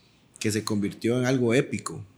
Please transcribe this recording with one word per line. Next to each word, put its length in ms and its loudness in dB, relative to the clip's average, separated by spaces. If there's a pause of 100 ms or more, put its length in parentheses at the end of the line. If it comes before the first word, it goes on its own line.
(380)
que 140 0
se 120 0
convirtió 540 0
en 80 0
algo 280 2
épico 500 -2 (140)